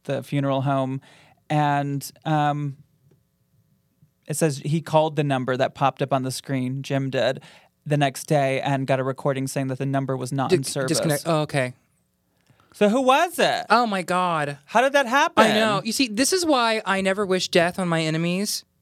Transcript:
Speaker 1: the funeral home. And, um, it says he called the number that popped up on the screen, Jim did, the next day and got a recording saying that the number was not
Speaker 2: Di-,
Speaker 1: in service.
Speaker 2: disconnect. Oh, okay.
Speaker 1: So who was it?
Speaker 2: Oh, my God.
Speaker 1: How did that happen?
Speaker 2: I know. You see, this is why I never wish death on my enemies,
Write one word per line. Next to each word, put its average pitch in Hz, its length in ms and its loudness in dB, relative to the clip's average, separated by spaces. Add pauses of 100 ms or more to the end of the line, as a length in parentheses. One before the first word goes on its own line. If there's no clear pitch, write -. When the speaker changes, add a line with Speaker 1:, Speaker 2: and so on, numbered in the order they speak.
Speaker 1:
the 131 180 -4
funeral 139 400 -2
home. 135 400 -2 (480)
And, 143 600 0 (140)
um, 147 540 -2 (1500)
it 151 80 -6
says 147 280 0
he 151 180 0
called 156 340 0
the 151 80 0
number 131 320 0
that 127 180 0
popped 135 280 0
up 135 100 -2
on 135 120 0
the 131 80 -4
screen, 131 520 -6
Jim 135 260 -2
did, 131 320 -2 (440)
the 147 120 0
next 139 280 0
day 135 340 0
and 135 260 -2
got 131 140 0
a 131 40 -2
recording 135 440 -2
saying 135 200 -4
that 127 100 -4
the 139 80 -4
number 135 320 -2
was 127 160 -8
not 131 160 -2
Speaker 2:
Di-, 143 80 4
Speaker 1:
in 135 60 -2
service. 135 260 -4
Speaker 2:
disconnect. 147 360 0
Oh, 160 160 0
okay. 135 320 -2 (1000)
Speaker 1:
So 208 160 4
who 247 120 2
was 285 380 2
it? 135 300 2
Speaker 2:
Oh, 233 180 4
my 196 140 -2
God. 165 640 -2
Speaker 1:
How 226 160 2
did 269 120 2
that 285 140 4
happen? 285 380 4
Speaker 2:
I 214 80 4
know. 214 300 2
You 214 100 -4
see, 254 160 0
this 240 240 0
is 359 120 0
why 233 400 2
I 190 160 0
never 190 240 0
wish 185 220 0
death 175 320 2
on 180 80 -2
my 165 140 0
enemies, 170 640 -2 (160)